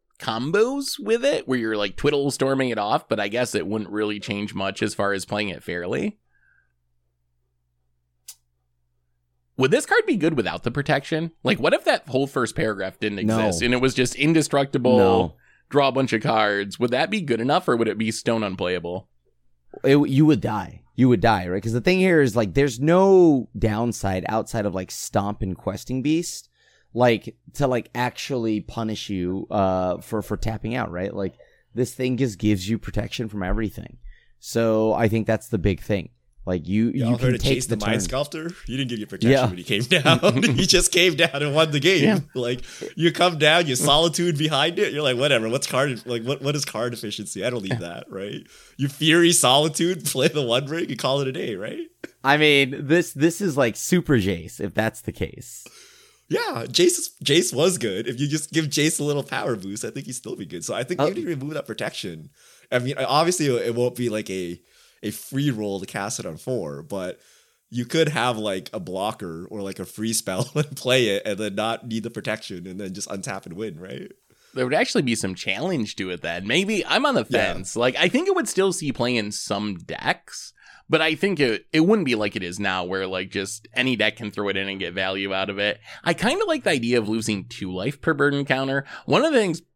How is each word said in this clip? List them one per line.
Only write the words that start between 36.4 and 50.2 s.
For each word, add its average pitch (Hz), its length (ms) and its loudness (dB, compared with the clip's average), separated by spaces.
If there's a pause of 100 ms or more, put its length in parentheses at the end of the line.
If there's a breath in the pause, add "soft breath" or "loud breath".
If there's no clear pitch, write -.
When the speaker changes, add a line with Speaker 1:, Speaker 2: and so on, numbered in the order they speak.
Speaker 2:
Like, 87 220 -2
you, 110 220 2
Speaker 3:
Y'all 120 200 -2
Speaker 2:
you 123 80 2
Speaker 3:
heard - 20 -4
Speaker 2:
can 123 160 2
Speaker 3:
of 117 60 -4
Speaker 2:
take 135 140 2
Speaker 3:
Chase 127 120 -4
Speaker 2:
the 117 80 -2
Speaker 3:
the 104 100 -4
Mind 110 140 0
Speaker 2:
turn. - 20 -2
Speaker 3:
Sculptor? 147 500 -6 (140)
He 120 100 -6
didn't 131 140 -4
give 117 80 -6
you 104 80 -8
protection 107 260 2
Speaker 2:
Yeah. 131 160 6
Speaker 3:
when 90 100 -4
he 90 60 -10
came 107 200 0
down. 156 580 4
<laughs> 160 140 4
He 185 100 0
just 175 260 4
came 180 220 4
down 147 300 0
and 147 100 0
won 160 160 4
the 147 120 0
game. 180 220 4
Speaker 1:
Yeah. 208 160 4 (140)
Speaker 3:
Like, 123 280 -2 (340 loud breath)
you 160 160 2
come 175 260 2
down, 156 300 4
you 131 80 0
Solitude 160 600 2
behind 156 440 0
it. 185 120 2
You're 147 120 -2
like, 131 140 2
"Whatever. 127 300 2
What's 135 200 -2
card? 131 400 0
Like, 120 160 -4
what, 127 180 -4
what 147 140 -2
is 143 100 -4
card 120 280 -4
efficiency? 104 520 -8
I 123 60 -2
don't 120 100 -6
need 98 180 -4
that," 87 300 -10
right? 98 320 -10 (360 soft breath)
You 139 100 0
Fury 160 440 4
Solitude, 156 720 2
<laughs> - 0 -
play 135 240 2